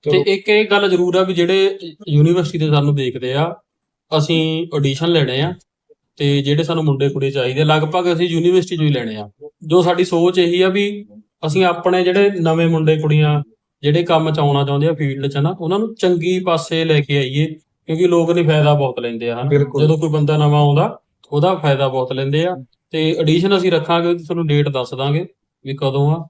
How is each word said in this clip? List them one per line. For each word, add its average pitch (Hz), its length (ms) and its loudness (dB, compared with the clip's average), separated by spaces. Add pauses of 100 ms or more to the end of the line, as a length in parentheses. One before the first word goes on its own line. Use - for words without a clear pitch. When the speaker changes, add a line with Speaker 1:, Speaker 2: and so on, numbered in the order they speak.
Speaker 1:
ਤੇ - 80 -4
Speaker 2:
ਚਲੋ। - 160 4
Speaker 1:
ਇੱਕ 196 220 -2
ਇਹ 214 220 4
ਗੱਲ 202 200 2
ਜ਼ਰੂਰ 180 240 2
ਆ 185 80 4
ਵੀ 185 120 -2
ਜਿਹੜੇ 190 440 2 (300)
ਯੂਨੀਵਰਸਿਟੀ 160 500 2
ਦੇ 156 120 -2
ਸਾਨੂੰ 147 240 2
ਦੇਖਦੇ 127 400 -4
ਆ, 165 200 -2 (640)
ਅਸੀਂ 160 560 -2
ਆਡੀਸ਼ਨ 139 340 -2
ਲੈਣੇ 135 320 0
ਆ, 175 140 -2 (640)
ਤੇ 143 260 0
ਜਿਹੜੇ 147 200 0
ਸਾਨੂੰ 160 220 -2
ਮੁੰਡੇ 139 240 0
ਕੁੜੇ 135 220 -2
ਚਾਹੀਦੇ 131 300 -4
ਆ, 156 40 2
ਲਗਭਗ 156 480 0
ਅਸੀਂ 175 160 0
ਯੂਨੀਵਰਸਿਟੀ 175 480 0
ਚੋਂ 156 80 0
ਹੀ 147 80 2
ਲੈਣੇ 113 240 -4
ਆ। 104 140 -12 (360)
ਜੋ 170 160 4
ਸਾਡੀ 180 220 2
ਸੋਚ 180 340 0
ਇਹੀ 175 240 2
ਆ 185 60 4
ਵੀ 202 380 -2 (400)
ਅਸੀਂ 185 180 0
ਆਪਣੇ 180 400 0
ਜਿਹੜੇ 196 260 2 (100)
ਨਵੇਂ 165 260 2
ਮੁੰਡੇ 156 300 2
ਕੁੜੀਆਂ 151 460 2 (400)
ਜਿਹੜੇ 151 200 2
ਕੰਮ 160 280 0
'ਚ 156 80 -2
ਆਉਣਾ 143 260 0
ਚਾਹੁੰਦੇ 143 240 0
ਆ, 165 40 0
ਫੀਲਡ 139 340 -4
'ਚ 139 100 -4
ਨਾ, 165 240 -2
ਉਹਨਾਂ 170 180 -2
ਨੂੰ 220 160 -4
ਚੰਗੀ 180 460 0
ਪਾਸੇ 165 440 -2
ਲੈ 156 160 2
ਕੇ 143 180 -2
ਆਈਏ, 139 280 -2 (400)
ਕਿਉਂਕਿ 165 200 0
ਲੋਕ 170 240 2
ਨੇ 170 120 2
ਫਾਇਦਾ 151 320 4
ਬਹੁਤ 135 260 -2
ਲੈਂਦੇ 117 300 -6
ਆ, 117 40 -4
ਹਨਾ? 120 80 -6
Speaker 2:
ਬਿਲਕੁਲ। 139 400 0
Speaker 1:
ਜਦੋਂ 156 160 2
ਕੋਈ 160 100 -2
ਬੰਦਾ 151 280 0
ਨਵਾਂ 147 240 2
ਆਉਂਦਾ, 147 380 2 (340)
ਉਹਦਾ 170 220 2
ਫਾਇਦਾ 139 340 0
ਬਹੁਤ 127 240 -4
ਲੈਂਦੇ 139 320 -2
ਆ। 175 200 -6 (260)
ਤੇ 156 300 -2
ਆਡੀਸ਼ਨ 170 360 2
ਅਸੀਂ 180 160 0
ਰੱਖਾਂਗੇ, 170 360 0
ਉਹਦੀ 170 160 -2
ਤੁਹਾਨੂੰ 170 220 -4
ਡੇਟ 147 220 2
ਦੱਸ 131 260 -6
ਦਾਂਗੇ 143 320 -2 (380)
ਵੀ 135 100 -8
ਕਦੋਂ 143 360 -2
ਆ 165 200 -4